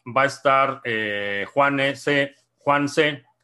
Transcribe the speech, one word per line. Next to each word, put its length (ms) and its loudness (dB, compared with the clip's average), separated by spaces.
va 160 0
a 40 2
estar, 580 0
eh, 680 -4
Juan 260 2
C, 400 -2
Juan 300 0
C 360 0